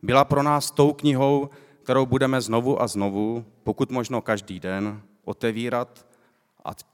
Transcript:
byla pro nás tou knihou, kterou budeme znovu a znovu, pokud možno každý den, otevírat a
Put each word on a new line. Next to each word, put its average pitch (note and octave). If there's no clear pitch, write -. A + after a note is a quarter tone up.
byla B2+
pro C#3+
nás D3
tou C#3+
knihou, C#3+
kterou C3
budeme C3
znovu A#2
a A#2+
znovu, G#2
pokud A#2+
možno B2
každý F#2+
den, G#2
otevírat A#2
a -